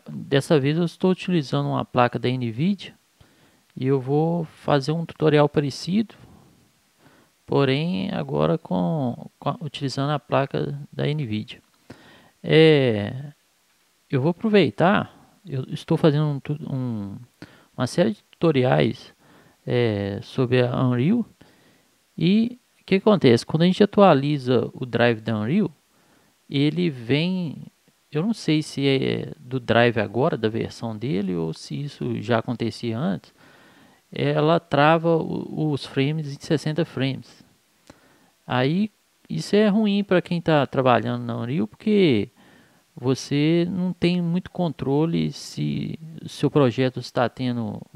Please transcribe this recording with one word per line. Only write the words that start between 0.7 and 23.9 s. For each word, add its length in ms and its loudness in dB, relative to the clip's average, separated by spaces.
eu 60 0
estou 260 -2
utilizando 600 -2
uma 140 -2
placa 360 2
da 100 -2
Nvidia 640 -4
e 120 -4
eu 120 2
vou 460 -2
fazer 460 -2
um 160 -4
tutorial 420 2
parecido, 640 -2
porém 640 0
agora 480 0
com, 680 -4
com 100 -6
a, 100 -4
utilizando 520 -6
a 80 -2
placa 600 -2
da 100 -4
Nvidia. 600 -4
É, 920 4
eu 140 -2
vou 80 0
aproveitar, 840 2
eu 260 -6
estou 280 -2
fazendo 300 4
um 120 -2
tu-, 320 -8
um, 460 -6
uma 120 -2
série 240 0
de 120 -10
tutoriais, 880 0
é, 560 -2
sobre 400 0
a 220 0
Unreal. 420 2
E 420 0
o 20 -20
que 120 0
acontece? 500 4
Quando 160 0
a 40 4
gente 160 4
atualiza 920 4